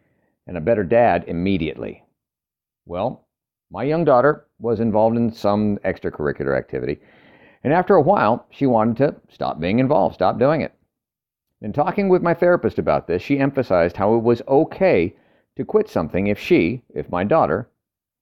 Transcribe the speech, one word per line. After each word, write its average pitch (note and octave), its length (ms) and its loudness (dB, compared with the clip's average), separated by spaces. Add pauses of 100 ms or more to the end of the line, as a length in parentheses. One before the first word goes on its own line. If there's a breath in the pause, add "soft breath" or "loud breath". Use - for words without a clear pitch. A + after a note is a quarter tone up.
(460)
and F2+ 120 -12
a D#2+ 40 -8
better G#2 220 0
dad F2+ 440 2
immediately. D#2 760 -4 (840)
Well, F#2 420 -8 (440)
my F#2+ 120 -8
young D#3 200 -2
daughter C#3+ 440 2 (100)
was A2 220 -4
involved A2+ 360 2
in A#2 160 0
some G#2 540 0
extracurricular C#2+ 720 -4
activity, B1+ 420 -6 (640 soft breath)
and C#3 80 0
after F3+ 240 2
a E3 60 6
while, B2+ 480 2
she - 160 -4
wanted A2+ 320 2
to D3 180 0 (160)
stop C2 280 -6
being F2+ 180 0
involved, A2+ 380 2
stop G#2 240 0
doing C#3+ 220 0
it. D2 120 -8 (880)
In G#2+ 100 -8
talking F#3 380 -2
with F3+ 140 2
my E3+ 100 2
therapist F3 460 0
about D2+ 260 0
this, F2 160 -2
she C#3+ 160 -2
emphasized A#2 580 0
how G#2 200 0
it A2+ 80 0
was A#2 240 2
okay C#3+ 680 0 (400 soft breath)
to C3 80 -6
quit G#3+ 240 -2
something F2+ 400 -4
if G#2 120 -2
she, A#2+ 420 0 (140)
if - 160 -10
my F2+ 120 -2
daughter, G#2+ 460 0 (520)